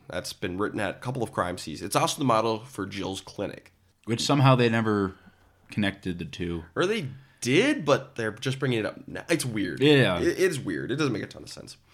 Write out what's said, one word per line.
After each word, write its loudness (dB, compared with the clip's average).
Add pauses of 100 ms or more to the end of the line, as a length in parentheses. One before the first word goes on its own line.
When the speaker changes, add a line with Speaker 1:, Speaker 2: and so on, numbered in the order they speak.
Speaker 1:
That's -8
been -6
written -4
at -2
a -8
couple -6
of -4
crime -2
scenes. -10
It's -2
also 0
the -2
motto 2
for -10
Jill's -6
clinic. -10 (340)
Speaker 2:
Which -2
somehow 6
they 6
never 2 (560)
connected -2
the -8
two. -6 (120)
Speaker 1:
Or 2
they -2 (320)
did, 2
but 2
they're -4
just -4
bringing 0
it 0
up -10
now. -10
It's 0
weird. -4
Speaker 2:
Yeah. 6
Speaker 1:
It, 0
it's 2
weird. -4
It -2
doesn't 0
make -6
a -10
ton -18
of -18
sense. -16 (160)